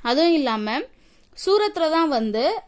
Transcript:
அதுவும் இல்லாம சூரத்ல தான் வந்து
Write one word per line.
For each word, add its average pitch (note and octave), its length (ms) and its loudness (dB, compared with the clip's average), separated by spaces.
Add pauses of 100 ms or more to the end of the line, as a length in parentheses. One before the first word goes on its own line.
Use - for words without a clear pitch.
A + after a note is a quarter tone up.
அதுவும் D4+ 300 2
இல்லாம A3+ 480 -2 (640)
சூரத்ல G4 440 0
தான் E4 180 2
வந்து A#3+ 600 -2